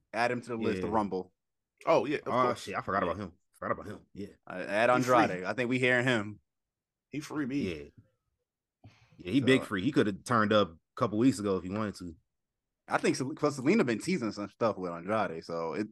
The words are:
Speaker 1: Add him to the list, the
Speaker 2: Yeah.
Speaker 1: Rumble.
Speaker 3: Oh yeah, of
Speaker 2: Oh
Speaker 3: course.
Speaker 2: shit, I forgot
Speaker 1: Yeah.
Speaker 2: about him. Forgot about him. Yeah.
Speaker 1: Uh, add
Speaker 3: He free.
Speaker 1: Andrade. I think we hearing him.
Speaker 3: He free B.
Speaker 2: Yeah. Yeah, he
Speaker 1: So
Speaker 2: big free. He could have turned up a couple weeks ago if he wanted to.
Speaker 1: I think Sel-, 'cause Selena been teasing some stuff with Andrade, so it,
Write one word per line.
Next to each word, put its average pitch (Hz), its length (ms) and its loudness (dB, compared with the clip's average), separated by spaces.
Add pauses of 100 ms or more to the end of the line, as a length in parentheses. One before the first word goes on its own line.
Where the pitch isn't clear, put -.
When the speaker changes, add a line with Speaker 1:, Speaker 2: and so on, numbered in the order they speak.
(120)
Speaker 1:
Add 120 200 0
him 123 100 -4
to 117 80 -14
the 123 60 -6
list, 110 260 -2
the 90 60 -2
Speaker 2:
Yeah. 104 80 -2
Speaker 1:
Rumble. 95 360 -2 (540)
Speaker 3:
Oh 143 200 4
yeah, 139 200 -2
of - 20 -14
Speaker 2:
Oh - 40 -2
Speaker 3:
course. 120 320 2
Speaker 2:
shit, 95 120 -8
I 110 60 -4
forgot 95 220 0
Speaker 1:
Yeah. 87 80 0
Speaker 2:
about 90 120 -6
him. 90 80 -10 (280)
Forgot 95 140 -4
about - 120 -8
him. 104 140 -12 (160)
Yeah. 98 120 -10 (200)
Speaker 1:
Uh, 90 200 -8
add 107 300 4
Speaker 3:
He 127 60 2
free. 123 140 4
Speaker 1:
Andrade. 92 260 2
I 95 100 -4
think 120 160 -2
we 127 80 0
hearing 127 280 2
him. 107 340 0 (720)
Speaker 3:
He 139 80 -8
free 147 260 -6
B. 117 300 -4
Speaker 2:
Yeah. - 1120 -20 (300)
Yeah, - 140 -8
he 135 80 2
Speaker 1:
So 120 40 0
Speaker 2:
big 131 180 4
free. 95 200 -4
He 117 80 0
could 117 160 4
have 98 160 -4
turned 107 280 2
up 101 200 4
a 82 40 -20 (240)
couple 104 200 0
weeks 127 180 4
ago 98 200 0
if 85 60 -6
he 92 60 -8
wanted 101 300 -4
to. 87 160 -12 (720)
Speaker 1:
I - 100 0
think 165 180 0
Sel-, 139 180 -4
'cause 147 220 0
Selena 156 280 4
been 117 160 0
teasing 135 320 -2
some 101 180 -8
stuff 107 280 0
with 92 140 -4
Andrade, 85 520 -4
so 82 300 -4
it, 107 180 -4